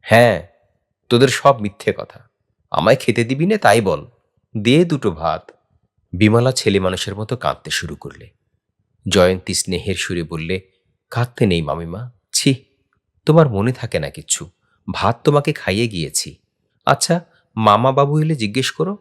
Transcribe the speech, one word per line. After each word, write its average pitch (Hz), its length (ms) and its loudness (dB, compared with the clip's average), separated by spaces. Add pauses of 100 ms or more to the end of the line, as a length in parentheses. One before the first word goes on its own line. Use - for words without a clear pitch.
"হ্যাঁ, 110 420 4 (680)
তোদের 123 200 6
সব 123 320 2
মিথ্যে 104 360 -4
কথা, - 320 -16 (420)
আমায় 104 260 4
খেতে 117 280 -2
দিবি 135 220 -2
নে 208 120 0
তাই 110 220 4
বল, 85 260 -2 (500)
দে 123 280 4
দুটো 143 260 -2
ভাত।" 80 420 -6 (600)
বিমলা 110 400 2
ছেলে 98 280 0
মানুষের 92 340 -4
মতো 107 220 -8
কাঁদতে - 340 -8
শুরু 78 260 -8
করলে। - 340 -20 (800)
জয়ন্তী 92 460 2
স্নেহের 92 400 -4
সুরে 87 280 -6
বললে, 82 380 -8 (500)
"কাঁদতে 120 360 -2
নেই 85 160 0
মামিমা, 85 480 -8 (220)
ছি, - 320 0 (600)
তোমার 156 220 6
মনে 110 240 0
থাকে - 260 -8
না 73 120 -6
কিচ্ছু, - 400 -8 (400)
ভাত 101 340 -2
তোমাকে 147 280 2
খাইয়ে 107 360 -2
গিয়েছি। 82 480 -6 (500)
আচ্ছা, 170 380 0 (320)
মামা 110 360 4
বাবু 143 280 0
এলে 156 140 0
জিজ্ঞেস 120 360 -4
করো।" 190 300 -6